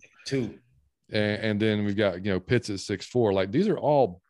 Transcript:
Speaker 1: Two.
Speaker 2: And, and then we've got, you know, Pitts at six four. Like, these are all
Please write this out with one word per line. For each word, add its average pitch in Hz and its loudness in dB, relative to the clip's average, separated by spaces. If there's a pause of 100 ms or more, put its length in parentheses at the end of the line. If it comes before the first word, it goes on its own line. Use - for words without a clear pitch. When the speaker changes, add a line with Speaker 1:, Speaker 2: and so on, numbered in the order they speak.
(260)
Speaker 1:
Two. 127 -4 (540)
Speaker 2:
And, 104 0
and 107 0
then 107 2
we've 101 0
got, 95 0
you 101 0
know, 92 0
Pitts 120 0
at 98 -6
six - -6
four. 113 2
Like, 95 0
these 190 2
are 156 0
all 117 2